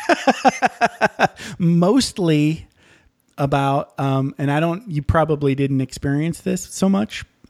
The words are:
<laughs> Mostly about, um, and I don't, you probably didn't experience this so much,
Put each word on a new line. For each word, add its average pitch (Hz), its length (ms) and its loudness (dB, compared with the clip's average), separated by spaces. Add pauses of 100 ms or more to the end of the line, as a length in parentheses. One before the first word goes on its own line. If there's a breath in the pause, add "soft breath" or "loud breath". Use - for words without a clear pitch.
<laughs> - 1500 0
Mostly 170 1080 2 (720 soft breath)
about, 139 600 -2
um, 135 400 0
and 143 120 0
I 147 100 0
don't, 175 300 -2
you 147 120 -2
probably 147 520 2
didn't 139 260 0
experience 143 600 -4
this 185 200 -4
so - 260 0
much, 196 360 -2 (240)